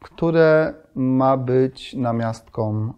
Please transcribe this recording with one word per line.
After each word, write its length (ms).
które 720
ma 420
być 580
namiastką 1040